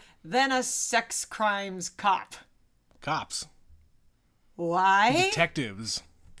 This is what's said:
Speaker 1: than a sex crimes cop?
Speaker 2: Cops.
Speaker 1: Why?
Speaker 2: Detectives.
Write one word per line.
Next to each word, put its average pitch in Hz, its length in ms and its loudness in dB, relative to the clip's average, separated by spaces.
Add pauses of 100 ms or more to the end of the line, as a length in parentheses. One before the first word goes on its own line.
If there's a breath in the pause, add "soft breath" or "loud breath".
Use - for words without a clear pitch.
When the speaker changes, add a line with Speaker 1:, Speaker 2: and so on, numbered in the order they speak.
(240 loud breath)
Speaker 1:
than 262 280 2
a 254 100 2
sex - 640 -2
crimes 196 640 -4
cop? - 460 -2 (680)
Speaker 2:
Cops. - 440 -4 (1120)
Speaker 1:
Why? 190 560 4 (180)
Speaker 2:
Detectives. 113 720 -2 (380)